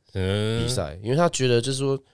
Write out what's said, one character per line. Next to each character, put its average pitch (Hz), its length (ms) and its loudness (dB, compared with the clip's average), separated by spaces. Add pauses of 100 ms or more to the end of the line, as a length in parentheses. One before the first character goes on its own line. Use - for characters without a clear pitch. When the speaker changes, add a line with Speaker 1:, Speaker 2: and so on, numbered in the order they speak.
(140)
Speaker 1:
嗯。 104 480 0
Speaker 2:
比 117 80 -2
赛， 87 340 -4
因 104 60 -4
为 139 80 2
他 170 120 4
觉 131 200 0
得 120 120 4
就 131 120 -4
是 131 40 -4
说 135 240 -2 (120)